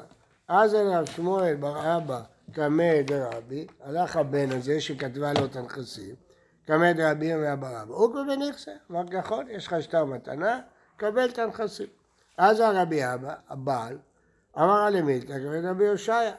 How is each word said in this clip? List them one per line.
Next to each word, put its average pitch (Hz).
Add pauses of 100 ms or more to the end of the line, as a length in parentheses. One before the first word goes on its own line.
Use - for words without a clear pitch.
(480)
אז 208
אל 208
רב 170
שמואל 175
בר 151
אבא 139 (320)
קמא 156
דרבי, 131 (140)
הלך 156
הבן 143
הזה 131
שכתבה 139
לו 143
את 135
הנכסים, 120 (500)
קמא 170
דרבי 156
אומר 151
בר 127
אבא, 110
הוא 233
קמא 277
נכסי, 277 (200)
אמר, 175
"נכון, 190
יש 202
לך 175
שטר 156
מתנה, 139 (380)
קבל 226
את 240
הנכסים." 214 (500)
אז 214
הרבי 180
אבא, 131 (160)
הבעל, 131 (600)
אמר, 208
"למי 147
קמא 143
דרבי 185
הושעיה?" 220